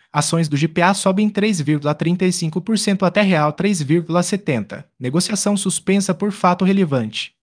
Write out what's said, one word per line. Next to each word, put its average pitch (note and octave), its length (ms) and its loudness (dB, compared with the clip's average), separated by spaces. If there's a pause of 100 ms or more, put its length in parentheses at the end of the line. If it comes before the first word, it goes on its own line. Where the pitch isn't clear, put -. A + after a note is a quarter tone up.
(120)
ações D#3 380 0
do D3 80 4
G D#3 100 2
P D#3+ 140 0
A F#3 120 6
sobem G3 360 2
três G#3 320 0
vírgula D3 320 0
trinta E3+ 320 -2
e F#3 80 2
cinco E3+ 260 -4
por A3 180 -2
cento G3 280 0
até F3+ 160 2
real D#3 320 2
três G3 280 0
vírgula E3 420 0
setenta. C#3+ 600 -4 (140)
Negociação F#3 560 -2
suspensa F#3+ 580 -2
por G3+ 180 -4
fato F#3 340 0
relevante. D3 680 0 (160)